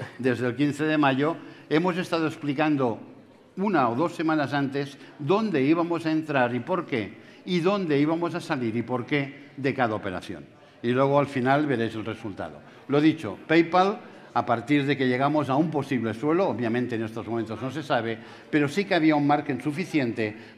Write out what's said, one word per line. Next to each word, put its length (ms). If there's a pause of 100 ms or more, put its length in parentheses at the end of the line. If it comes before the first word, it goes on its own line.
(180)
desde 300
el 80
quince 300
de 120
mayo, 380 (340)
hemos 280
estado 280
explicando 760 (580)
una 320
o 60
dos 200
semanas 380
antes 440 (220)
dónde 420
íbamos 440
a 60
entrar 440
y 60
por 240
qué, 420 (180)
y 140
dónde 400
íbamos 340
a 60
salir 360
y 60
por 240
qué 500
de 180
cada 200
operación. 520 (360)
Y 80
luego 300
al 80
final 380
veréis 300
el 100
resultado. 540 (280)
Lo 140
dicho, 360 (100)
PayPal, 520 (340)
a 120
partir 400
de 100
que 120
llegamos 420
a 60
un 140
posible 440
suelo, 340
obviamente 480
en 80
estos 240
momentos 340
no 80
se 140
sabe, 340 (320)
pero 180
sí 180
que 100
había 200
un 120
margen 340
suficiente 760 (220)